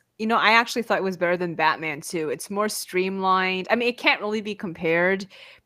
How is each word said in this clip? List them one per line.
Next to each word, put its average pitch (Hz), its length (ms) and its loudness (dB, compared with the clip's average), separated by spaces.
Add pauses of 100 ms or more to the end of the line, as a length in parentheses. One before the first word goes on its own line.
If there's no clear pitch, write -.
(200)
you 220 80 -2
know, 226 100 2
I 190 160 6
actually 233 300 2
thought 196 160 0
it - 40 -2
was 185 140 -2
better 175 200 2
than 175 180 -4
Batman 156 460 0
two. 156 280 -4
It's 139 200 -6
more 208 200 -2
streamlined. 185 1040 0
I 226 40 4
mean, 240 140 0
it 240 100 -4
can't 285 220 2
really 214 200 -2
be 202 140 -6
compared 175 720 0 (380)